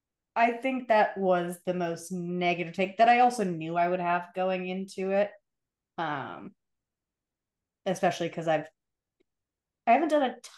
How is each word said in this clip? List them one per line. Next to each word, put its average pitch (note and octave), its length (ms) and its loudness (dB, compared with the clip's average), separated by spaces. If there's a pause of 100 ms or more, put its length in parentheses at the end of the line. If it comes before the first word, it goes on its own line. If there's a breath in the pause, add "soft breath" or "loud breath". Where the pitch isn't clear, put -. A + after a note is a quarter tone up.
(340)
I A#3 180 4
think B3+ 360 -4
that G#3+ 280 4
was F3+ 480 0
the F3+ 100 -2
most E3+ 380 -6
negative F3 640 -2
take F#3+ 240 -2
that A#3 100 6
I A#3+ 120 6
also A#3+ 240 4
knew E3 320 -4
I F3 120 2
would F3+ 120 -2
have F3 340 -2
going F#3 320 -2
into F#3+ 440 -6
it. G3+ 200 0 (680)
Um, B2+ 560 -8 (1300)
especially F3 420 0
'cause E3 200 -6
I've, D#3 200 0 (1160)
I A#3 60 4
haven't D4+ 160 4
done D4 160 2
a B3 120 -4 (220)